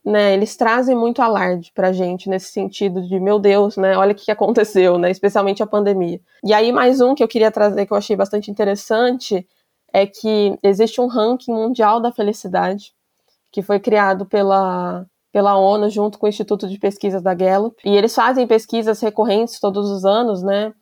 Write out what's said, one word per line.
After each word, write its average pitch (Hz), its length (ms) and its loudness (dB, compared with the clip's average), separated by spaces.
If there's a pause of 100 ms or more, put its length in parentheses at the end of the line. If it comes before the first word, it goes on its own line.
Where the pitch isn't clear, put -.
né, 208 280 2
eles 202 240 -2
trazem 247 400 2
muito 233 240 -2
alarde 185 540 -2
pra 185 180 0
gente 185 360 -4
nesse 190 220 -6
sentido 196 520 -4
de, 180 180 -4
meu 208 180 2
Deus, 202 380 2
né, 190 200 2
olha 196 160 2
o - 20 -2
que - 100 -10
que - 60 -2
aconteceu, 208 680 2
né, 180 120 0
especialmente 202 520 -2
a 208 40 -2
pandemia. 196 540 -2 (220)
E 202 100 0
aí, 220 200 2
mais 254 280 2
um 254 140 4
que 285 80 -2
eu 226 60 2
queria 220 220 2
trazer, 208 360 0
que - 60 -6
eu 202 40 0
achei 208 200 -2
bastante 208 340 -4
interessante, 214 960 -2 (460)
é 196 140 2
que 208 560 -2
existe 202 400 2
um 247 40 0
ranking 240 460 -2
mundial 226 480 0
da 240 100 -2
felicidade, 202 840 -4 (560)
que 202 100 -6
foi 202 180 -2
criado 202 460 0
pela, 185 800 -2 (260)
pela 202 280 2
onu 208 320 2
junto 208 280 -4
com - 60 -2
o 208 40 2
Instituto 208 380 -4
de 196 120 -10
Pesquisas 196 420 -4
da 185 140 -2
Gallup, 190 500 0
e 202 100 2
eles 202 200 2
fazem 247 320 2
pesquisas 220 560 0
recorrentes 214 580 -2
todos 202 300 -2
os 190 160 -4
anos, 208 360 0
né, 202 400 -2